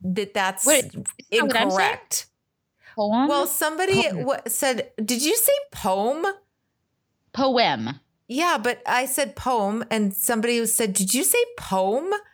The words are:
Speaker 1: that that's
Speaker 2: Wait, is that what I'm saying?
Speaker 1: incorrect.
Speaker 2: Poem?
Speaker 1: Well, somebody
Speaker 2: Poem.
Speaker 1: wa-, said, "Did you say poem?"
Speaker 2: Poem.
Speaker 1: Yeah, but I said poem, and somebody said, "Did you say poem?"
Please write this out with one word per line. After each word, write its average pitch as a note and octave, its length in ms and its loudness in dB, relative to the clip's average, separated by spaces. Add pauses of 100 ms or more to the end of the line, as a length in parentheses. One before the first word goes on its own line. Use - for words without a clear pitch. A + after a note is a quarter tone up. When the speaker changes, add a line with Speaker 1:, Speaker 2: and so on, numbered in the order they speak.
Speaker 1:
that F#3+ 320 -4
that's F#3+ 320 -2
Speaker 2:
Wait, C#4 200 4
is - 60 -14
that - 100 -14
what - 60 -8 (360)
I'm - 60 0
saying? A3+ 140 2
Speaker 1:
incorrect. F#3 600 -2 (680)
Speaker 2:
Poem? A3 340 0
Speaker 1:
Well, C#4+ 180 2
somebody F4 560 0
Speaker 2:
Poem. B3+ 220 -2
Speaker 1:
wa-, C4+ 220 -2
said, B3+ 440 -2 (120)
"Did A#3+ 200 0
you F4 120 2
say C#5 180 4 (180)
poem?" A3 540 -2 (1080)
Speaker 2:
Poem. F#3+ 680 0 (280)
Speaker 1:
Yeah, D#4 340 0
but A#3+ 240 -2
I B3 200 0
said C#4 300 -2
poem, A3+ 540 0
and G#3+ 240 0
somebody A#3 520 0
said, A3 280 0
"Did F#3+ 200 0
you C4+ 100 2
say - 140 2 (200)
poem?" G#3 540 0 (220)